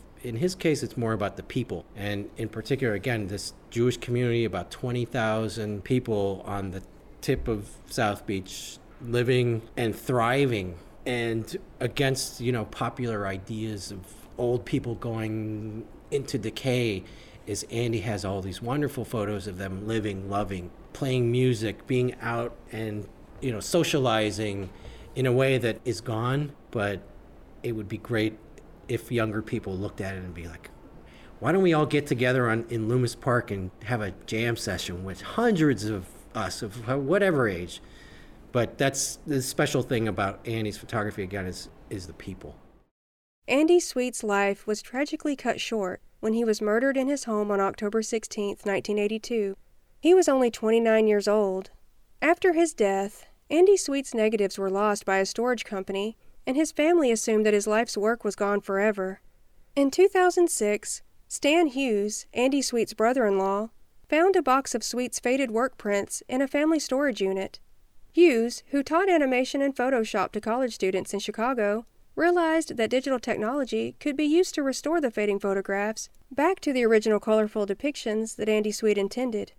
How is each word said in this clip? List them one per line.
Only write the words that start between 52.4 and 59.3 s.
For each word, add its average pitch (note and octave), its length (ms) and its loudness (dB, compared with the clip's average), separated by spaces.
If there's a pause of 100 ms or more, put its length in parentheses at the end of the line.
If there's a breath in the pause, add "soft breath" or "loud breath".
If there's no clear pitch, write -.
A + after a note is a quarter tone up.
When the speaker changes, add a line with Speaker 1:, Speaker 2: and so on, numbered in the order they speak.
Speaker 2:
his E4 180 4
death, G3 540 0 (240)
Andy F#4 260 8
Sweet's C#4 380 -4
negatives G#3+ 440 2
were G3 120 -2
lost G3+ 340 2
by F#3+ 140 2
a G3 80 2
storage A#3+ 380 -2
company, G3 520 -4 (300)
and C4 100 0
his D#4 160 2
family D4+ 400 4
assumed A3 320 2
that G#3+ 100 6
his G3+ 120 2
life's A3 300 0
work G#3+ 280 0
was G3+ 100 -2
gone G3+ 260 0
forever. G3 600 0 (560)